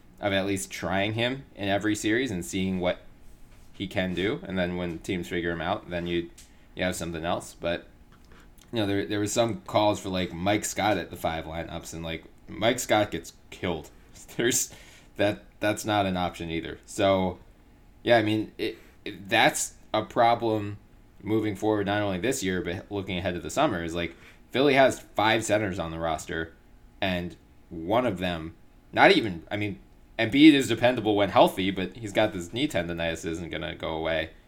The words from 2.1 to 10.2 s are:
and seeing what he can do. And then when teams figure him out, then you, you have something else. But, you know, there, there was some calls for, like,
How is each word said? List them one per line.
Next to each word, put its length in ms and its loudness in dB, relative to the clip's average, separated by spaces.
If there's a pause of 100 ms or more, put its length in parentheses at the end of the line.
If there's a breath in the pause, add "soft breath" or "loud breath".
and 140 -4
seeing 360 -2
what 180 0 (720)
he 160 -8
can 260 -2
do. 300 -2
And 120 -6
then 200 -2
when 240 -6
teams 280 -6
figure 220 -2
him 100 -4
out, 300 -4
then 160 -4
you, 240 -2 (460 soft breath)
you 80 -4
have 100 -2
something 300 -6
else. 340 -4
But, 300 -4 (840 soft breath)
you 60 -4
know, 80 0
there, 180 -2
there 160 -4
was 120 -2
some 340 0
calls 320 2
for, 120 -8
like, 220 -2